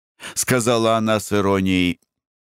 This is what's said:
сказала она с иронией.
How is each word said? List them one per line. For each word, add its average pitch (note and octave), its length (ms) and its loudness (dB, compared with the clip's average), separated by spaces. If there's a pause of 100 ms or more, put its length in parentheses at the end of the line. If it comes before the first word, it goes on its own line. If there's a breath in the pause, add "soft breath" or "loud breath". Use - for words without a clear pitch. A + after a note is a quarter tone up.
(340 loud breath)
сказала A2+ 640 0
она A2 220 0
с - 120 -8
иронией. F#2+ 680 0 (440)